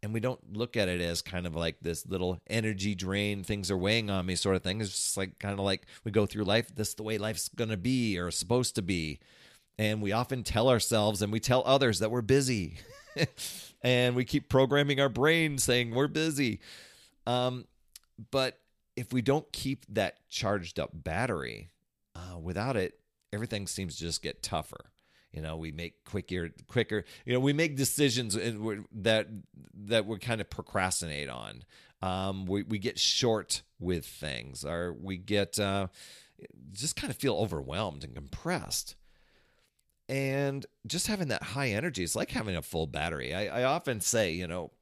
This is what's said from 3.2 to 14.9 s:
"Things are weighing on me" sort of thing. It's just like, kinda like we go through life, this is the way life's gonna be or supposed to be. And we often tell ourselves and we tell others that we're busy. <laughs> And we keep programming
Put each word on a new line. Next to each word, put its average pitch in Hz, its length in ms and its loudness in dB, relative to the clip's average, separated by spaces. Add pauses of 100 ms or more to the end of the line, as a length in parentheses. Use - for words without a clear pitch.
"Things 98 280 -2
are 95 60 2
weighing 104 340 2
on 92 160 0
me" 92 80 0
sort 95 200 2
of 90 60 2
thing. 98 180 -4
It's 101 120 -2
just - 260 -2
like, 95 220 -4
kinda 101 240 -4
like 98 240 0 (160)
we 110 80 -4
go 104 160 4
through 104 160 -2
life, 107 320 2
this 107 140 -2
is - 60 -10
the - 60 -12
way 107 160 -2
life's 107 320 -4
gonna 110 280 -2
be 113 420 2
or 87 100 -2
supposed 120 460 2
to 110 80 0
be. 82 360 0 (600)
And 107 240 2
we 98 80 0
often 123 320 0
tell 117 260 4
ourselves 107 540 4
and 101 80 0
we 110 80 2
tell 123 260 4
others 135 340 6
that 107 120 2
we're 123 100 0
busy. 117 560 2 (380)
<laughs> 160 100 0 (560)
And 123 340 4
we 123 100 2
keep - 240 -2
programming 135 500 6